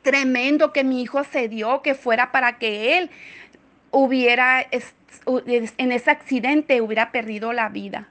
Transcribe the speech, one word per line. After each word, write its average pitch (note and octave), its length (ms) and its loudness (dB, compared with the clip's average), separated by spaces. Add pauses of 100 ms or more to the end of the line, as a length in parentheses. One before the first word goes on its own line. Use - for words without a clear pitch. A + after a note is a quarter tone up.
tremendo C#4 720 2
que C#4 100 0
mi B3+ 180 0
hijo C#4 220 -2
se B3+ 240 -2
dio, A3+ 340 -2
que C#4 140 0
fuera B3 360 0
para A#3+ 260 0
que A3+ 400 0
él F4+ 120 -2 (800)
hubiera, B3+ 680 4
es-, - 320 -6 (320)
u-, B3+ 200 0
es-, A#3+ 320 -2
en B3+ 140 0
ese C4 200 0
accidente C4+ 720 0
hubiera G#3+ 300 -2
perdido A3 420 -6
la A3+ 160 -2
vida. G#3 420 -10